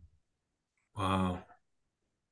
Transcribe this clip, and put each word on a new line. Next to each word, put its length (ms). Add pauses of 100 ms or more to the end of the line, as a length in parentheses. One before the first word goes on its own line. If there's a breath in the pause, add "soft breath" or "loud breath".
(960)
Wow. 460 (880)